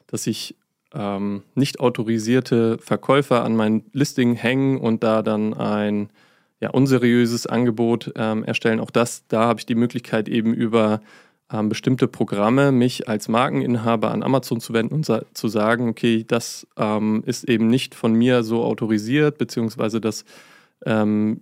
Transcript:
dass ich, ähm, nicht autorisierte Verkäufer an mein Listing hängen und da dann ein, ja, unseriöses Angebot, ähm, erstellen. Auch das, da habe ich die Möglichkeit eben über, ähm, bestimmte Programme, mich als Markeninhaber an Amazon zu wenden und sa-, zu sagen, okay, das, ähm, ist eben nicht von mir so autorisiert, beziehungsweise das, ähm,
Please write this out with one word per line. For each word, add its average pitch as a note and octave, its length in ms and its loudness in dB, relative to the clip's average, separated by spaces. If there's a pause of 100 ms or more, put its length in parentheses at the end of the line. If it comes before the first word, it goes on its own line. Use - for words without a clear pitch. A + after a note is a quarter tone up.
dass - 180 -8
ich, - 300 -6 (380)
ähm, G2+ 500 -6 (100)
nicht - 280 0
autorisierte A2+ 960 2
Verkäufer C3 640 2
an A2+ 140 0
mein A2 340 2
Listing B2+ 440 0
hängen C3 420 0
und A2+ 260 -2
da A2 180 2
dann G#2+ 320 -2
ein, G#2 560 -2 (520)
ja, G#2+ 80 -4
unseriöses A#2+ 760 2
Angebot, A#2 680 0
ähm, A2 300 -4
erstellen. A2+ 340 -2
Auch A2+ 100 -6
das, - 380 -2
da A2+ 200 2
habe A2+ 120 0
ich - 60 -14
die A#2+ 100 -2
Möglichkeit A#2 540 -2
eben A2+ 240 0
über, A2 480 2 (500)
ähm, G#2+ 180 0
bestimmte B2+ 380 0
Programme, A#2 640 2
mich B2 360 0
als G#2+ 200 -4
Markeninhaber A#2 840 0
an A2 120 -4
Amazon B2+ 360 -2
zu A2+ 140 -12
wenden A2+ 220 -2
und D3+ 100 -2
sa-, A2+ 280 0
zu - 160 -4
sagen, A2+ 400 0
okay, A2+ 360 0
das, - 400 -4 (120)
ähm, G#2+ 480 0
ist - 180 -6
eben A2+ 240 2
nicht B2+ 260 0
von A2+ 200 0
mir A#2+ 300 4
so A2+ 200 0
autorisiert, A#2 720 0
beziehungsweise A2+ 640 -2
das, G#2+ 240 -4 (640)
ähm, G#2+ 560 0